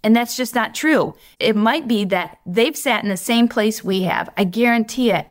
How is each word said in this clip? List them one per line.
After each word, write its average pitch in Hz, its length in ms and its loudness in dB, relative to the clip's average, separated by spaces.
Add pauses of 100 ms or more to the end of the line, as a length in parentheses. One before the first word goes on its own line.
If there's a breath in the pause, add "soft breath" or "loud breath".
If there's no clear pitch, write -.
And 214 120 4
that's 233 220 0
just 247 180 -6
not 226 200 -2
true. 247 400 0 (240 soft breath)
It 214 180 2
might 233 320 0
be 214 160 0
that 180 420 -4
they've 226 300 0
sat 233 260 -2
in 202 80 -2
the 185 60 -2
same 233 320 2
place 214 340 0
we 190 200 -2
have. - 340 -2
I 202 80 2
guarantee 233 680 0
it. 170 200 -2